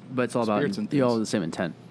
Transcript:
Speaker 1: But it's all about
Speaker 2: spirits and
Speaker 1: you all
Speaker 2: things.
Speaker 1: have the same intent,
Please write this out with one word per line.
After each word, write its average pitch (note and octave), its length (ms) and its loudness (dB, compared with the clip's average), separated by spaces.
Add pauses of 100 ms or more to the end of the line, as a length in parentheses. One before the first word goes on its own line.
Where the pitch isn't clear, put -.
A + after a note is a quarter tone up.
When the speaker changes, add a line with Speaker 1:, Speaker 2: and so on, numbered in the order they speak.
(140)
Speaker 1:
But B2 100 0
it's A#2+ 120 -2
all A#2+ 80 2
about G#2+ 160 2
Speaker 2:
spirits G2+ 180 0
and G#2+ 160 -4
Speaker 1:
you C#3 100 4
all B2 80 4
Speaker 2:
things. A#2 60 2
Speaker 1:
have - 40 2
the G#2 60 -2
same G#2 160 0
intent, E2 320 -4 (160)